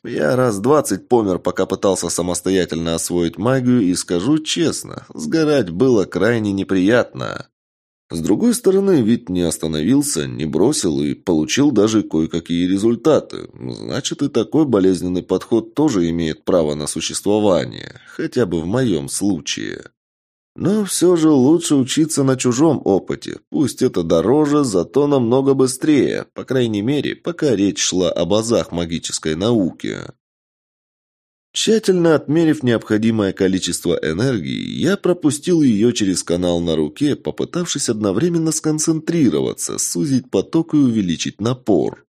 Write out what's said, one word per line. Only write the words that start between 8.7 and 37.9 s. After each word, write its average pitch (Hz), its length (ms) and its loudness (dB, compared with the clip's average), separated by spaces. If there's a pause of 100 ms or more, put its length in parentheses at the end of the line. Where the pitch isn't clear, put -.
ведь 113 280 0
не 90 140 -2
остановился, 80 840 0
не 64 180 -6
бросил 82 560 0
и 71 120 -2
получил 90 580 0
даже 107 320 4
кое-какие 85 640 -2
результаты. 107 840 0
Значит, 62 680 -8
и 143 60 0
такой 135 380 0
болезненный 92 580 2
подход 107 520 -2
тоже 110 340 2
имеет 82 340 -4
право 78 320 2
на 73 120 -6
существование, 82 1120 -2 (120)
хотя 127 320 -2
бы 85 140 -2
в 80 60 -4
моем 95 420 -2
случае. 67 840 -6 (680)
Но 202 260 0
все 180 320 2
же 156 140 4
лучше 151 460 4
учиться 143 480 0
на 131 120 2
чужом 127 480 0
опыте. 85 560 -2 (100)
Пусть - 320 -2
это 123 220 0
дороже, 139 640 2
зато 107 420 0
намного 135 460 2
быстрее, 127 800 0
по - 100 -12
крайней 117 380 0
мере, 120 340 -2
пока 156 400 -2
речь 95 240 0
шла 90 320 0
об 87 220 0
азах 110 400 0
магической 82 640 -4
науки. 85 640 -2 (1500)
Тщательно 185 600 2
отмерив 156 480 2
необходимое 110 680 2
количество 90 680 0
энергии, 71 800 -4
я 160 160 0
пропустил 175 640 0
ее 120 300 4
через 95 320 -2
канал 87 380 0
на 82 160 0
руке, 90 400 -2
попытавшись - 720 -6
одновременно 151 640 0